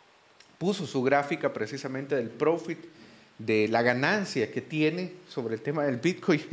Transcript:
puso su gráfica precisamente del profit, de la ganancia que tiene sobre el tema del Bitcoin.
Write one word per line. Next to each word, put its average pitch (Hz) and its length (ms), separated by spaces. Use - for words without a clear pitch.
puso 190 280
su 131 160
gráfica 143 500
precisamente 135 600
del 117 160
profit, 165 480
de 110 300
la 113 160
ganancia 135 720
que - 80
tiene 156 520
sobre 113 280
el 107 40
tema 147 220
del 139 140
Bitcoin. 165 440